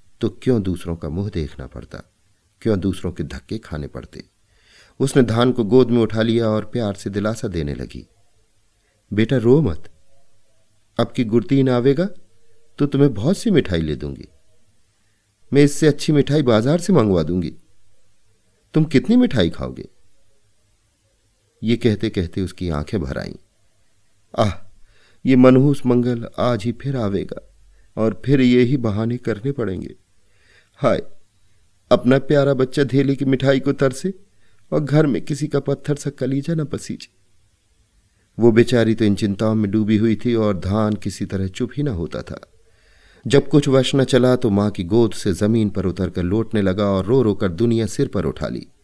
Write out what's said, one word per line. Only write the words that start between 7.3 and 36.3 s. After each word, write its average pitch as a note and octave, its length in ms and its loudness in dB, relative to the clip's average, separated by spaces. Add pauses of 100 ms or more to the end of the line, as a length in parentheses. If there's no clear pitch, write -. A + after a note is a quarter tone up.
देने D2+ 260 -4
लगी, B1 340 -14 (1040)
"बेटा, A2 240 2
रो B2 260 6
मत, - 300 -4 (1080)
अब A2+ 160 -2
की B2+ 80 0
गुरतीन A#2+ 440 2
आवेगा C3+ 400 2 (720)
तो C#3+ 80 2
तुम्हें C#3 280 2
बहुत C3 240 0
सी A#3 120 -2
मिठाई F2+ 300 2
ले D2+ 160 -4
दूंगी। C#2 320 -12 (1200)
मैं C#3+ 100 6
इससे D3 240 4
अच्छी D3+ 260 2
मिठाई D3 300 2
बाजार B2 360 2
से F#3+ 140 -2
मंगवा G#2 300 4
दूंगी। E2 320 -4 (1200)
तुम D#3 100 4
कितनी G3+ 320 2
मिठाई B2 340 2
खाओगे?" - 380 -10 (1700)
ये A2+ 140 2
कहते A2 340 0
कहते F#2+ 300 -4
उसकी F2+ 280 -6
आंखें D#2 320 -4
भर C2+ 180 -6
आईं। G1+ 160 -10 (1040)
"आह, G#2 140 2 (720)
ये C3 100 6
मनहूस C3 500 6
मंगल A#2+ 420 0 (100)
आज A2+ 260 -2
ही A#2 80 -2
फिर C3+ 240 -8
आवेगा G2 560 -6 (440)
और A2 280 -2
फिर C3+ 160 4
ये B2 220 4
ही B2 140 2
बहाने A2+ 400 -4
करने A#2 360 -6
पड़ेंगे। G2 420 -8 (800)
हाय, A2+ 260 0 (920)
अपना B2 260 4
प्यारा C#3 360 2
बच्चा C3 300 0
धेले C3+ 320 0
की C#3 80 -6
मिठाई C3+ 360 2
को C#3+ 120 0
तरसे C#3+ 420 -4 (580)
और D3+ 120 -2
घर D3+ 220 2
में G#2 180 -2
किसी D3 220 -6
का C#3+ 140 -2
पत्थर C#3 360 -4
सा - 140 -8
कलीजा C#3 440 -4